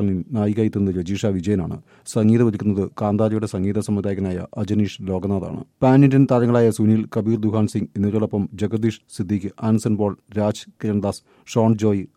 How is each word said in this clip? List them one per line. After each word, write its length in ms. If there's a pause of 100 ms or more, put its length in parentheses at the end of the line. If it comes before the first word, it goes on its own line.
(320)
നായികയായി 360
എത്തുന്നത് 280
രജീഷ 120 (200)
വിജയനാണ്. 480 (320)
സംഗീതം 400
ഒരുക്കുന്നത് 360 (120)
കാന്താരയുടെ 520
സംഗീത 320
സംവിധായകനായ 480 (300)
അജനീഷ് 460
ലോകനാഥാണ്. 580 (180)
പാൻ 200
ഇന്ത്യൻ 260
താരങ്ങളായ 460
സുനിൽ, 300 (100)
കബീർ 260
ദുഹാൻ 300
സിംഗ് 240
എന്നിവരോടൊപ്പം 520 (100)
ജഗദീഷ്, 480 (100)
സിദ്ദീഖ്, 400 (100)
ആൻസൺ 340
പോൾ, 160 (220)
രാജ് 320 (120)
കിരൺദാസ്, 440 (260)
ഷോൺ 300
ജോയ്, 260 (140)